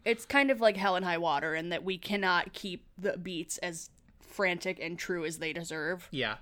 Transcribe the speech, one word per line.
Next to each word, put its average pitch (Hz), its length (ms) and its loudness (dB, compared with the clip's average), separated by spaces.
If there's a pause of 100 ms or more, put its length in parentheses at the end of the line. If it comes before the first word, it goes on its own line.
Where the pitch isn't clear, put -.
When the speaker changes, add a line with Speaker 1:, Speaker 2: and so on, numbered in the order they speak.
Speaker 1:
It's 233 220 0
kind 277 260 4
of 233 80 2
like 220 160 6
Hell 190 220 2
and 185 80 0
High 175 120 2
Water 160 380 2
in 165 140 -4
that 170 160 -2
we 190 120 -2
cannot 185 560 2
keep - 320 -10 (120)
the 185 200 -2
beats 180 420 -6
as 170 300 -6 (300)
frantic 185 600 0
and 165 200 -6
true 175 260 -2
as 156 140 -4
they 156 120 -2
deserve. 165 600 -4
Speaker 2:
Yeah, 117 300 0